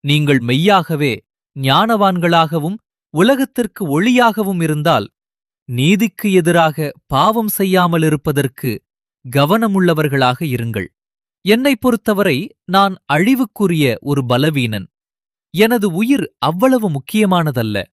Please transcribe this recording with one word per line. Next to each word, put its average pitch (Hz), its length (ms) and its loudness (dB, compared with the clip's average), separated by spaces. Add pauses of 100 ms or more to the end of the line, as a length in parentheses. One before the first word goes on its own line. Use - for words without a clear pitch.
நீங்கள் 143 380 2
மெய்யாகவே 147 840 0 (360)
ஞானவான்களாகவும் 170 1160 0 (340)
உலகத்திற்கு 233 760 -2
ஒளியாகவும் 202 760 0
இருந்தால், 151 460 0 (640)
நீதிக்கு 190 640 0
எதிராக 165 600 0 (140)
பாவம் 214 420 0 (100)
செய்யாமலிருப்பதற்கு 156 1200 0 (580)
கவனமுள்ளவர்களாக 156 1080 0
இருங்கள். 117 420 -6 (600)
என்னைப் 254 320 2
பொறுத்தவரை 202 840 -2
நான் 190 320 0 (160)
அழிவுக்குரிய 180 880 0
ஒரு 139 280 -2
பலவீனன். 123 580 0 (680)
எனது 208 360 2
உயிர் 220 460 -2
அவ்வளவு 214 520 0
முக்கியமானதல்ல. 143 1000 -2